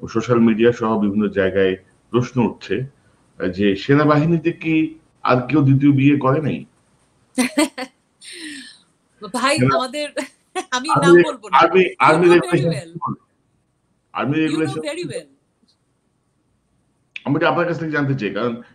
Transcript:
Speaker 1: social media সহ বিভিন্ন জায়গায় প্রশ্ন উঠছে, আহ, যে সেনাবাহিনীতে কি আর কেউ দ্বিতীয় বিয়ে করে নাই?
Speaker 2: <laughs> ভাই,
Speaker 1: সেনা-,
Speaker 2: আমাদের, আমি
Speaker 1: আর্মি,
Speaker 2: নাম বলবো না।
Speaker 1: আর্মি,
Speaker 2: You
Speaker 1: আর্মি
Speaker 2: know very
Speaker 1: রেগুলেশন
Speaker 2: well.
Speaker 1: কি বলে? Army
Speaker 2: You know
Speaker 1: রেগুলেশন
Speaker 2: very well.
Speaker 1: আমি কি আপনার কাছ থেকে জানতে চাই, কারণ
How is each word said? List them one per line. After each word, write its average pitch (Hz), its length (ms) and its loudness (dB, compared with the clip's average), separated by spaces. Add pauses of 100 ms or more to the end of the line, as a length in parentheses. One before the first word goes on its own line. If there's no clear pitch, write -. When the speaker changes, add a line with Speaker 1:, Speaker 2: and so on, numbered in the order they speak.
Speaker 1:
social 117 300 0
media 117 340 4
সহ 110 280 -2
বিভিন্ন 104 280 0
জায়গায় 95 480 0 (340)
প্রশ্ন 123 320 -2
উঠছে, 101 380 -4
আহ, - 680 -12
যে 98 280 0
সেনাবাহিনীতে 151 760 2
কি 160 420 -2 (280)
আর 127 140 2 (120)
কেউ 147 140 2
দ্বিতীয় 135 300 4
বিয়ে 139 260 2
করে 139 240 0
নাই? 85 220 -6 (720)
Speaker 2:
<laughs> 262 560 -4 (1400)
ভাই, 269 260 -2
Speaker 1:
সেনা-, - 180 2
Speaker 2:
আমাদের, 285 320 -6 (600)
আমি 254 200 -4
Speaker 1:
আর্মি, 277 160 2
Speaker 2:
নাম 175 160 8
বলবো - 260 -6
না। 135 80 0
Speaker 1:
আর্মি, 170 240 4
Speaker 2:
You - 180 0
Speaker 1:
আর্মি 156 280 4
Speaker 2:
know 175 120 6
very - 140 0
Speaker 1:
রেগুলেশন 165 280 0
Speaker 2:
well. 165 120 -18
Speaker 1:
কি 170 60 -16
বলে? - 220 -8 (920)
Army 113 200 -4
Speaker 2:
You 156 80 0
know 156 180 -2
Speaker 1:
রেগুলেশন 156 220 -4
Speaker 2:
very 311 280 -8
well. - 180 -12 (2000)
Speaker 1:
আমি 143 140 -2
কি 170 60 0
আপনার 165 240 0
কাছ 165 100 -6
থেকে 160 120 -8
জানতে 139 240 -2
চাই, 98 200 -6
কারণ 117 280 -4 (120)